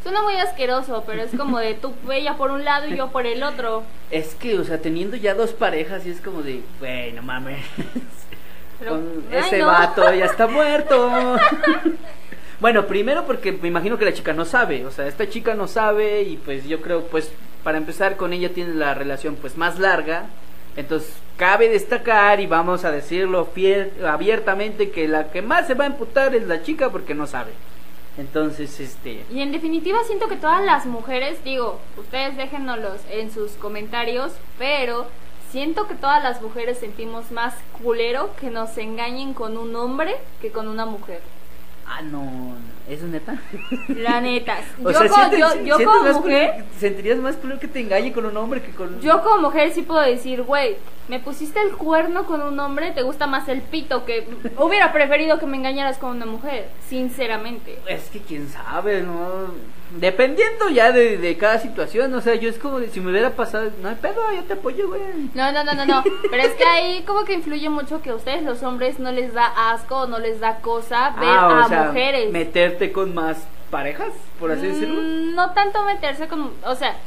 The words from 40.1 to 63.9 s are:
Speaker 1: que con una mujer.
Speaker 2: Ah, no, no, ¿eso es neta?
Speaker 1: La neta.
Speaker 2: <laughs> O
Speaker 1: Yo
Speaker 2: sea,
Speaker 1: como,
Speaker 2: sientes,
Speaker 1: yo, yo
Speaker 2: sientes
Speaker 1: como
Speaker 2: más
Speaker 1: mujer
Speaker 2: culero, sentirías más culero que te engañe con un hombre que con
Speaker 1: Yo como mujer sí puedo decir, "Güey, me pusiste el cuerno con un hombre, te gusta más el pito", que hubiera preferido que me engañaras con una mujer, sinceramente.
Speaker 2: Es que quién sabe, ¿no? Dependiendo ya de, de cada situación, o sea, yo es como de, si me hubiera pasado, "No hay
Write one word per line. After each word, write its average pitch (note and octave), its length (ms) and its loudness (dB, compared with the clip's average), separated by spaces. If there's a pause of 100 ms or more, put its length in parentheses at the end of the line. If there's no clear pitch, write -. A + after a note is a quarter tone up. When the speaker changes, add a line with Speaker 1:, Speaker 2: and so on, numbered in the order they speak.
Speaker 1:
que A3 100 -4
con A3 160 -4
una A3 200 -4
mujer. G3+ 340 -6 (680)
Speaker 2:
Ah, C3+ 120 -6
no, D3 200 -4
no, B2+ 340 -4 (340)
¿eso D3+ 160 -4
es E3+ 80 -4
neta? D#3+ 240 -4 (580)
Speaker 1:
La A#3 240 2
neta. A#3+ 380 0 (120)
Speaker 2:
<laughs> B3+ 140 -6
O - 80 2
Speaker 1:
Yo D4+ 80 6
Speaker 2:
sea, E4 80 6
Speaker 1:
como, G4 220 8
Speaker 2:
sientes, G4+ 100 4
Speaker 1:
yo, D#4 60 8 (180)
yo C#4+ 140 4
Speaker 2:
sientes A#3 100 6
Speaker 1:
como A4 160 8
Speaker 2:
más C#4 140 6
Speaker 1:
mujer D#4 340 4
Speaker 2:
culero, - 140 -4 (140)
sentirías G3+ 400 2
más C4 180 -2
culero C4 240 -6
que D4+ 80 -6
te C4+ 100 -4
engañe G#3+ 320 2
con A3+ 140 -2
un G#3+ 100 -4
hombre A#3 260 -2
que - 100 -6
con F#3 280 -4
Speaker 1:
Yo D#4 240 6
como G#4 200 6
mujer D4+ 300 4
sí E4 100 0
puedo D#4+ 180 2
decir, B3+ 420 2
"Güey, C4 320 2 (320)
me B3 140 -4
pusiste D4+ 400 -2
el G4+ 160 2
cuerno E4 480 2
con D#4 160 -2
un C#4+ 180 -4
hombre, C#4+ 320 -2
te C#4 120 -2
gusta C4+ 220 0
más C#4 220 -2
el C4 140 -2
pito", C4 420 -2
que A3+ 240 -4 (300)
hubiera E4+ 340 4
preferido D4+ 480 2
que D#4+ 60 -2
me C#4 100 -2
engañaras C4+ 420 -2
con C4 140 -4
una A#3+ 140 -4
mujer, A#3+ 420 -4 (220)
sinceramente. A#3+ 960 -4
Speaker 2:
Es - 220 -4
que G#3+ 100 -6
quién D3 300 -4
sabe, E3+ 520 -2
¿no? F3+ 520 -4 (460)
Dependiendo D4+ 720 4
ya A#3+ 220 8
de, A#3 260 6
de E3+ 200 0
cada G#3+ 220 4
situación, A3+ 540 -2
o B3 60 0
sea, A3+ 160 2
yo A3+ 140 0
es A3 100 -4
como C#4 200 -4
de, A3+ 100 -4
si F#3+ 100 -4
me F#3 120 -2
hubiera A#3 200 4
pasado, A3 400 -2 (100)
"No G3 80 -4
hay A3+ 60 -4